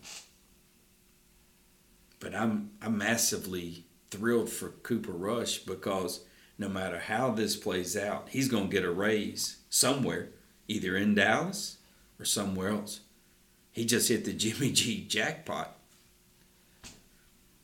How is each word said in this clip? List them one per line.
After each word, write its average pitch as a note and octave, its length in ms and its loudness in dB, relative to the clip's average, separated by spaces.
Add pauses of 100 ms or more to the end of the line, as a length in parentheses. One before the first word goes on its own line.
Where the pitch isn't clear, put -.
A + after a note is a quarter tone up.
(2250)
but F2+ 160 -8
I'm, G#2+ 340 0 (100)
I'm G#2+ 200 0
massively F#2 880 0 (260)
thrilled A2+ 400 2
for F2+ 180 -8
Cooper - 440 -4
Rush G2+ 460 -2
because F#2+ 680 -4 (320)
no G2+ 100 -4
matter F#2+ 320 -4
how A#2 320 0
this G#2+ 240 2
plays F#2 400 -2
out, G2+ 320 -4
he's C3+ 220 0
gonna G2+ 180 2
get F#2+ 160 2
a F2 80 0
raise G2+ 680 0 (100)
somewhere, G2 600 2 (380)
either F#2+ 300 0
in G#2 180 6
Dallas B2 600 2 (420)
or G#2 60 -10
somewhere F#2+ 420 0
else. G#2 320 -2 (720)
He A#2 140 -4
just A2+ 240 4
hit G#2+ 160 2
the G2+ 80 -2
Jimmy A2+ 400 0
G G2+ 320 2
jackpot. G#2+ 720 -4 (1800)